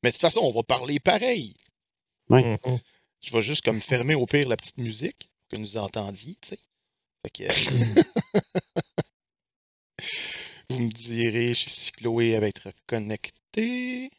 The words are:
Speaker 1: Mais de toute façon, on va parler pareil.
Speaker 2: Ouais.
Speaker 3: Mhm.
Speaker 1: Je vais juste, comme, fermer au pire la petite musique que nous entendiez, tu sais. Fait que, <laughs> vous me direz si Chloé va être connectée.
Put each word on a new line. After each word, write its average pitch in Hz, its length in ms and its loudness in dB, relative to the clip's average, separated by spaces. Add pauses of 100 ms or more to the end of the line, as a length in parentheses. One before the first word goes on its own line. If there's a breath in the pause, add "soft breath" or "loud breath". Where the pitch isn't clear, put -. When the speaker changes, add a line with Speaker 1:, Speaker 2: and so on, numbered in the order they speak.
Speaker 1:
Mais 123 60 4
de 117 40 -4
toute - 80 -6
façon, 170 220 4
on 135 80 4
va 113 120 0
parler 131 360 0
pareil. 208 560 0 (720)
Speaker 2:
Ouais. 120 360 6
Speaker 3:
Mhm. 127 140 0 (420)
Speaker 1:
Je - 100 -14
vais 113 100 2
juste, 135 220 -4
comme, 110 180 2
fermer 127 340 0
au 127 100 2
pire 147 220 2
la 113 100 0
petite - 200 -8
musique 117 520 -8 (200)
que 98 80 -8
nous 107 200 -8
entendiez, 101 640 -8
tu - 80 -10
sais. - 100 -12 (680)
Fait - 40 -8
que, 95 180 -10
<laughs> - 1700 0 (1600 loud breath)
vous 127 120 -4
me 120 80 0
direz 117 680 0
si - 380 -2
Chloé 117 460 2
va 107 80 2
être - 200 -6 (180)
connectée. 247 1300 -6